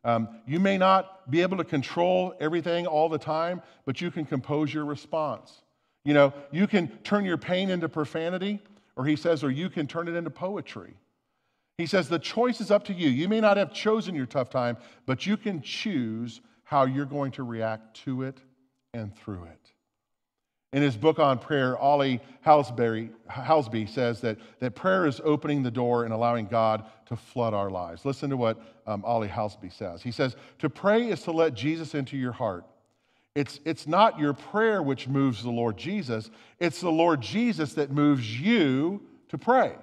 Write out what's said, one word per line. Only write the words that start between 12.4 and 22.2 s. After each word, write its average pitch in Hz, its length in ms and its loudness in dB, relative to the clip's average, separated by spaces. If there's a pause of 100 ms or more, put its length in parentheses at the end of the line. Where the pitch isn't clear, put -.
is 190 100 -2
up 208 140 4
to 202 80 -6
you. 175 160 0
You 135 180 0
may 220 140 2
not 202 160 6
have 190 160 -2
chosen 208 420 -2
your 135 100 -2
tough 127 240 -2
time, 120 280 -2 (280)
but 131 200 -2
you 202 100 2
can 202 260 -6
choose 120 800 -4 (240)
how 139 220 2
you're 131 200 -2
going 139 280 -6
to 135 100 -8
react 110 640 -6
to 131 180 -4
it 131 140 -8 (560)
and 107 240 -8
through 92 260 -10
it." 82 280 -20 (1000)
In 139 80 2
his 135 160 2
book 151 200 4
on 139 220 4
prayer, 127 380 0
Ollie 139 420 2 (220)